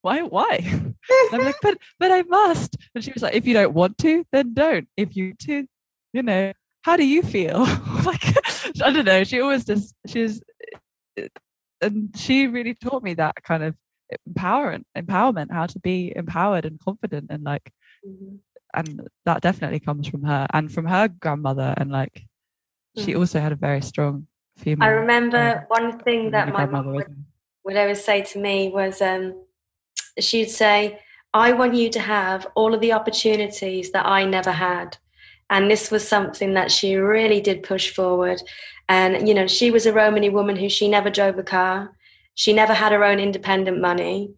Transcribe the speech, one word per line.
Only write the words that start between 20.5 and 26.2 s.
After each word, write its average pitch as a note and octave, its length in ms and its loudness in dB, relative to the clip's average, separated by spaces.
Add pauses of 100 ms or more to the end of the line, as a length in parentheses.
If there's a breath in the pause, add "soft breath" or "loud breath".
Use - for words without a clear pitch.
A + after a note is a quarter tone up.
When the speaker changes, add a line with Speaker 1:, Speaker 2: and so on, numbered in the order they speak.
Speaker 1:
and D#3 180 -2
from E3 140 -6
her F#3 240 2
grandmother. C#3 680 -4
And, C#3 160 -4
like, C3+ 320 -6 (720)
she G#3 160 -4
Speaker 2:
Mm-hmm. - 80 0
Speaker 1:
also F3 220 0
had D3+ 100 -2
a D3+ 60 -4
very C#3+ 240 -2
strong C#3+ 440 -4 (320)
female, D3+ 300 0
Speaker 2:
I A3 40 6
remember A#3+ 800 2
Speaker 1:
um, A3+ 140 2
Speaker 2:
one A#3 160 -4
thing A3+ 320 -2